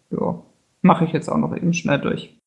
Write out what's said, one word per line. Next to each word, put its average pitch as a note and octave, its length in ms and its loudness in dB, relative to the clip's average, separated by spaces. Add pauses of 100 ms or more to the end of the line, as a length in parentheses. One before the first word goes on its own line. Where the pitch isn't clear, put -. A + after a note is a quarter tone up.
(100)
ja, - 320 -2 (400)
mach F#3 200 6
ich E3 100 0
jetzt - 160 -4
auch - 100 -2
noch D#3+ 180 -2
eben E3+ 160 0
schnell - 280 0
durch. - 360 -6 (100)